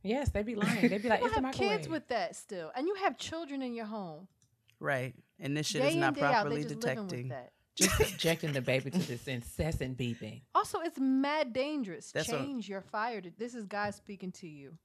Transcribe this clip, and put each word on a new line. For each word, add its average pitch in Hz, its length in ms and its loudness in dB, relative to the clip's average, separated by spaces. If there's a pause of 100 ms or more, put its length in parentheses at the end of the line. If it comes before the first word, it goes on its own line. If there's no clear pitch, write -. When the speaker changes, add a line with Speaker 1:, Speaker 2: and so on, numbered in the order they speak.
Speaker 1:
Yes, 247 280 0
they 202 140 0
be 226 120 -2
lying. 214 340 4
They 196 80 2
be 214 100 -2
like, 220 120 6
Speaker 2:
People 480 80 4
Speaker 1:
"It's 440 80 2
the 427 60 4
Speaker 2:
have - 20 2
Speaker 1:
microwave." 403 340 2
Speaker 2:
kids - 120 -4
with 311 180 -4
that 196 280 0
still. 170 400 -8
And 277 120 -2
you 403 80 0
have 381 220 0
children 285 440 -6
in 247 140 -4
your 226 100 -6
home. 190 420 -8 (520)
Speaker 3:
Right. 135 340 -2 (260)
And 143 160 -2
this 151 120 0
shit - 160 0
Speaker 2:
Day 285 60 6
Speaker 3:
is 330 60 2
Speaker 2:
in, 349 40 2
Speaker 3:
not 339 160 4
Speaker 2:
day 285 60 0
out, 285 80 6
they 262 40 6
Speaker 3:
properly - 300 2
Speaker 2:
just - 200 -4
living - 200 0
with 185 60 -6
Speaker 3:
detecting. 127 200 -6
Speaker 2:
that. 131 220 -10 (240)
Speaker 1:
Just 190 220 4
subjecting 165 560 2
the 135 80 0
baby 127 280 2
to 180 100 0
this - 280 -2
incessant 131 680 -2
beeping. 117 440 -4 (140)
Speaker 2:
Also, 403 240 2
it's 330 200 -4
mad 269 540 2
dangerous. 254 580 -2
Speaker 3:
That's 156 200 0
what 147 80 0
Speaker 2:
Change 254 300 -4
your 196 120 -6
fire. 214 400 -2
De-, 175 160 -12
this 233 160 -6
is 226 120 -6
God 208 280 -2
speaking 190 400 -10
to - 140 -14
you 151 380 -14